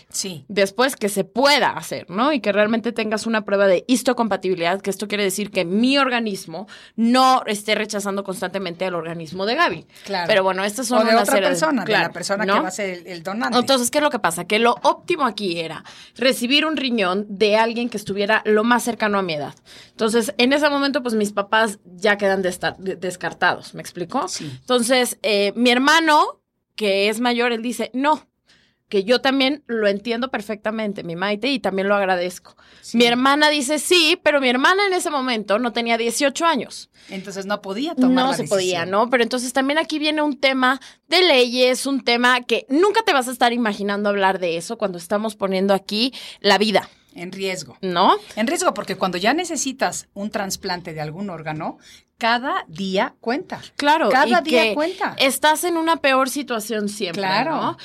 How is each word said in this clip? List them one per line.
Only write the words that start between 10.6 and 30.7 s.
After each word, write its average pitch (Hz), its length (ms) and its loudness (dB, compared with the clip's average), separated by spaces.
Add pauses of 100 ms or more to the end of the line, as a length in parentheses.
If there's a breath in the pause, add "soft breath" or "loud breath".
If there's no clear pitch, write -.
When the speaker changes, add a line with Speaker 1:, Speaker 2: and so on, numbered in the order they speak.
Speaker 2:
estas 214 240 -4
son 233 120 2
Speaker 1:
O 220 40 4
de 226 80 2
Speaker 2:
una 226 120 4
Speaker 1:
otra 202 100 0
Speaker 2:
serie 190 160 2
de 180 60 2
Speaker 1:
persona, 262 280 0
de 214 80 -2
la 202 80 4
Speaker 2:
claro, 170 140 -2
Speaker 1:
persona 196 320 -4
Speaker 2:
¿no? 196 80 2
Speaker 1:
que 220 80 4
va - 80 -4
a - 20 -6
ser 202 180 -6 (100)
el, 170 80 -18
el 175 160 -12
donante. 233 340 -2
Speaker 2:
Entonces, 247 340 2
¿qué 302 60 0
es 302 60 2
lo 294 60 4
que 247 100 -2
pasa? 170 260 -2
Que 214 140 0
lo 233 240 4
óptimo 330 420 0
aquí 196 340 -4
era 160 240 -8 (320 loud breath)
recibir 262 500 2
un 311 120 -2
riñón 208 500 -2
de 208 300 2
alguien 233 320 0
que 214 80 -8
estuviera 202 480 -2
lo 214 180 2
más 240 200 2
cercano 214 360 -2
a - 20 0
mi 175 120 -4
edad. 143 220 -8 (340 loud breath)
Entonces, 226 480 0
en 247 160 4
ese 294 160 2
momento, 277 320 0
pues, 240 140 -2
mis 208 160 0
papás 214 480 0 (160)
ya 202 220 2
quedan 196 260 0
desta-, 180 340 -4
de-, 185 180 -8
descartados, 175 800 -4
¿me 165 80 -14
explicó? 208 460 -6
Speaker 1:
Sí. 180 180 -10 (140)
Speaker 2:
Entonces, 247 640 0
eh, 202 320 2
mi 240 160 4
hermano, 311 720 4 (340)
que 196 340 0
es 220 100 -4
mayor, 240 320 0
él 226 120 -4
dice, 226 320 -4
"No", 285 320 0 (640 soft breath)
que 196 140 0
yo 240 180 2
también 269 440 0
lo 220 220 0
entiendo 233 420 -2
perfectamente, 214 760 -6